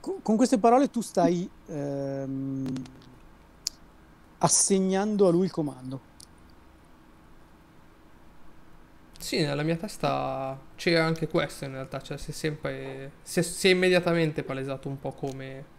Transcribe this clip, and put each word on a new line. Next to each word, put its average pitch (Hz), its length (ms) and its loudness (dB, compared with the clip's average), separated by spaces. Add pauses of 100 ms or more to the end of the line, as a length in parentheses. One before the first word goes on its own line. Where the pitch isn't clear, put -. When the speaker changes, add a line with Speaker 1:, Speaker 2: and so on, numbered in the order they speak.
Speaker 1:
co-, 370 220 -8
con 220 140 2
queste 247 220 4
parole 240 320 6
tu 233 100 -4
stai, 175 500 2 (160)
ehm, 135 1040 -6 (1700)
assegnando 190 880 4
a - 20 6
lui 170 160 4
il 165 60 -2
comando. 135 560 -6 (3000)
Speaker 2:
Sì, - 240 -2
nella 143 200 -2
mia 165 140 0
testa 135 840 -4 (180)
c'era 165 280 2
anche 160 240 0
questo - 380 -2
in 135 60 -8
realtà, 135 280 -8
cioè - 160 -10
si - 140 -8
è - 40 -8
sempre, 135 880 -8
si - 180 -2
è, - 20 4
si 175 260 2
è - 20 8
immediatamente 175 720 4
palesato 135 460 -6
un 139 100 -6
po' 135 140 -8
come 135 520 -8 (140)